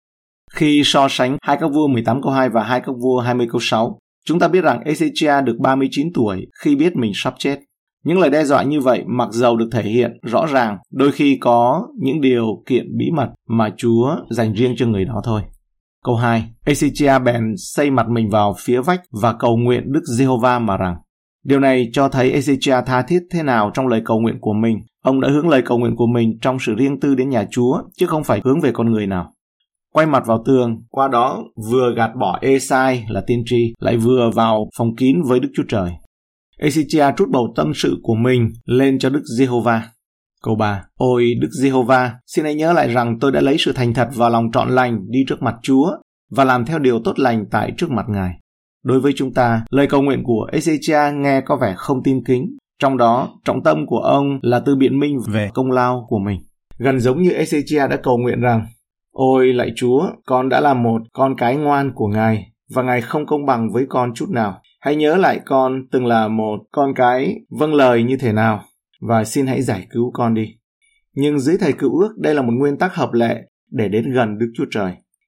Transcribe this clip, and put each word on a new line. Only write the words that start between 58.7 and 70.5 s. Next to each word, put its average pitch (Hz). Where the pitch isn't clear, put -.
"Ôi 131
lạy 120
Chúa, 127
con 127
đã 131
là 147
một 117
con 135
cái 120
ngoan 143
của 107
Ngài, 107
và 127
Ngài 123
không 151
công 147
bằng 113
với 127
con 123
chút 156
nào. 107
Hãy 147
nhớ 151
lại 151
con 131
từng 127
là 113
một 110
con 139
cái 131
vâng 151
lời 127
như 131
thế 120
nào, 110
và 113
xin 135
hãy 127
giải 98
cứu 120
con 117
đi." 110